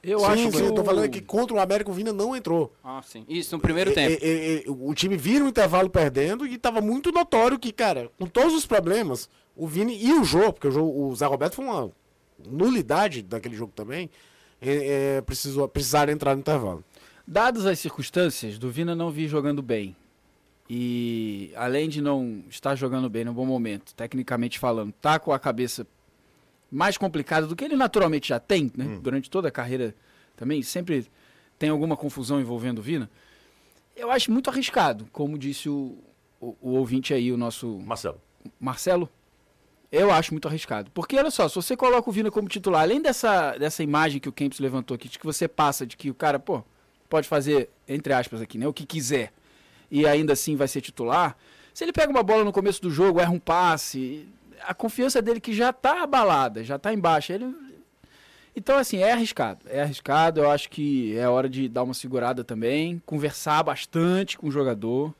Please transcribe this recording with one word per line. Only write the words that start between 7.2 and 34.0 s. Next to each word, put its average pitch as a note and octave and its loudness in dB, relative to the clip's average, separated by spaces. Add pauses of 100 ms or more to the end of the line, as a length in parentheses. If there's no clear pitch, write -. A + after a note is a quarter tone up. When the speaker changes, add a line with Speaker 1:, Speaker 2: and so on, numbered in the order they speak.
Speaker 2:
que, A#3 -6
cara, E3+ -2
com F#3 -6
todos C4+ 4
os D#4 0
problemas, F3+ 0 (260)
o D#3+ -8
Vini G3+ -2
e C4 6
o D4+ 8
Jô, F3 4
porque - -4
o C3+ 4
Jô, D3+ 2
o C#3 -2
Zé C3 -2
Roberto C#3 0
foi C4 -8
uma D#3+ -4 (560)
nulidade D#3+ 0
daquele A#2 -8
jogo G#2+ -8
também, C#3 -10 (500)
é, C#3 0
é, - -2
precisou, C#3 -4
precisaram D3 0
entrar C#3+ 0
no C#3 -2
intervalo. A2+ -2 (420)
Speaker 1:
Dadas A3+ 2
as F#3+ 2
circunstâncias C3+ -2
do B2 -6
Vina E3+ -2
não E3+ -4
vir D#3 -4
jogando D3 0
bem, G#2+ -4 (720)
e A#2 -4
além C#3 0
de D3 -6
não B2+ -2
estar - -4
jogando C3 -2
bem A2+ -4
no A#2+ -6
bom B2+ -4
momento, A2+ -4
tecnicamente A#2+ -4
falando, A2+ -2
tá D#3 2
com D3+ -2
a C3+ 2
cabeça B2 -4 (840)
mais F3+ 0
complicada D#3+ -2
do E3 -6
que C4 -6
ele C#4+ -2
naturalmente F#3+ 2
já A#2+ 0
tem, D#3+ 0
né? B2+ -6
Speaker 4:
Hum. G#2 -8
Speaker 1:
Durante C3+ -2
toda F3+ -2
a - 0
carreira B2 -4 (420)
também, C#3 -2
sempre E3+ -4 (520)
tem D3+ 0
alguma D#3 0
confusão C#3 -4
envolvendo A#2+ -4
o G#2+ -10
Vina. C3 -4 (840)
Eu A#3+ -6